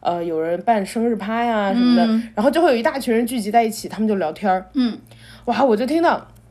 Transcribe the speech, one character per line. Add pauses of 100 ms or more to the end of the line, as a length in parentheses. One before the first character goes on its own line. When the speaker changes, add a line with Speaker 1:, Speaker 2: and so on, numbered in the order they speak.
Speaker 1:
呃，
有
人
办
生
日
趴
呀
什
么
的，
Speaker 2:
嗯。
Speaker 1:
然
后
就
会
有
一
大
群
人
聚
集
在
一
起，
他
们
就
聊
天
儿。
Speaker 2:
嗯。 (480)
Speaker 1:
哇，
我
就
听
到， (220)